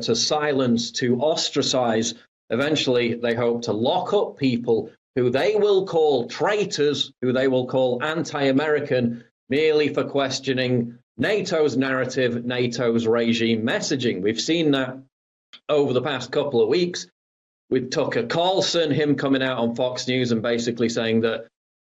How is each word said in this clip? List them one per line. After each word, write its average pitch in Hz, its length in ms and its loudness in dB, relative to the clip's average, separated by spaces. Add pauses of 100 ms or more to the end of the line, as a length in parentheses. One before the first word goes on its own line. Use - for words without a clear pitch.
to 117 140 0
silence, 135 760 0
to 120 280 0
ostracize. 131 920 0 (360)
Eventually, 123 640 0
they 120 200 -2
hope 117 280 0
to 110 100 -4
lock 139 400 0
up - 240 0
people 117 540 0 (240)
who 127 160 2
they 160 240 2
will 202 320 2
call 147 400 2
traitors, 156 840 -2 (100)
who 127 100 0
they 131 140 2
will 127 200 2
call 127 360 0
anti-American, 143 1200 0 (240)
merely 151 460 2
for 139 100 0
questioning 127 920 -2 (200)
nato's 165 580 0
narrative, 127 680 -2
nato's 120 640 0
regime 113 560 2
messaging. 123 580 -2
We've 107 200 0
seen 160 320 2
that 131 260 -2 (720)
over 143 240 2
the 127 100 2
past 127 280 -6
couple 139 300 0
of 107 80 4
weeks 175 380 0 (640)
with 127 200 0
Tucker 131 360 -2
Carlson, 170 640 0
him 147 240 2
coming 135 280 0
out 131 160 -2
on 117 160 -2
Fox 127 320 -4
News 127 240 0
and 113 120 0
basically 117 460 -2
saying 113 340 0
that 113 240 -2 (440)